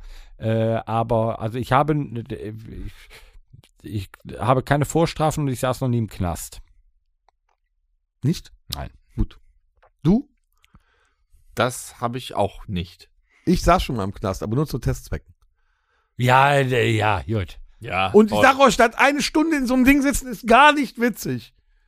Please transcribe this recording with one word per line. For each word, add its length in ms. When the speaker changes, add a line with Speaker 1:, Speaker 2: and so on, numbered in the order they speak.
Speaker 1:
Äh, 360
aber, 540
also 180
ich 140
habe, 220
ich, 640
ich 280
habe 240
keine 220
Vorstrafen 600
und 80
ich 80
saß 200
noch 80
nie 100
im 100
Knast. 520
Speaker 2:
Nicht? 300
Speaker 1:
Nein. 160
Speaker 2:
Gut. 220
Du? 260
Speaker 3:
Das 460
habe 180
ich 160
auch 320
nicht. 440
Speaker 2:
Ich 160
saß 200
schon 140
mal 80
im 80
Knast, 300
aber 140
nur 100
zu 120
Testzwecken. 540
Speaker 1:
Ja, 360
äh, 360
ja, 320
gut. 360
Speaker 3:
Ja, 320
Speaker 2:
Und 160
ich 60
Speaker 3:
toll. 100
Speaker 2:
sag 160
euch, 180
das 180
eine 280
Stunde 340
in 100
so 80
einem 100
Ding 180
sitzen 260
ist 180
gar 260
nicht 280
witzig. 540